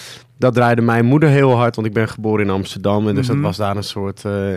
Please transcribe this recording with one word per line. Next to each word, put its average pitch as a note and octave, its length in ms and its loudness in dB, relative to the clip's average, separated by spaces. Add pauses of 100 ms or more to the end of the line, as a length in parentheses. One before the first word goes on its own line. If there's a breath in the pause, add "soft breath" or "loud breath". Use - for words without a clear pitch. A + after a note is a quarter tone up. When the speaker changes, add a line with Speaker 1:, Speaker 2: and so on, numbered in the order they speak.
(380 loud breath)
Speaker 1:
Dat B2 160 2
draaide A#2+ 280 2
mijn A#2 220 2
moeder D3+ 240 4
heel C3+ 280 4
hard, A#2+ 200 2
want A2 120 -4
ik G#2+ 60 -8
ben A2 140 0
geboren G#2+ 360 -2
in G2 60 -2
Amsterdam. G2+ 580 -2
En G#2 60 0
dus C3 120 0
Speaker 2:
Mhm. B2 100 -2
Speaker 1:
dat C#3+ 80 -2
was G2+ 120 -2
daar G2+ 200 -2
een G2+ 60 -6
soort, G2 420 -10
eh, G2+ 80 -4 (240)